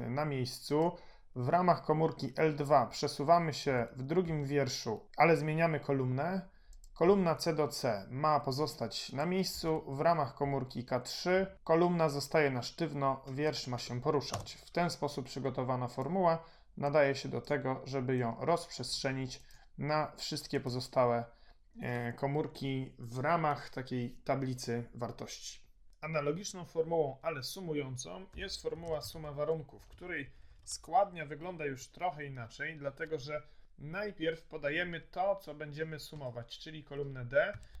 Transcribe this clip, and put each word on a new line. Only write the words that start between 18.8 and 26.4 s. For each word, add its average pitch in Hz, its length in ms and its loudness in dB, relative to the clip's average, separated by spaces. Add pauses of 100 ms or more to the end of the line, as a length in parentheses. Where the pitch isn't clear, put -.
na 151 380 0
wszystkie - 420 -4
pozostałe, 123 680 2 (560)
e, 120 320 -2
komórki 139 840 -2
w 123 220 -8
ramach 151 500 0
takiej 127 420 -4
tablicy 127 840 -2
wartości. - 680 -10 (400)
Analogiczną 160 640 -4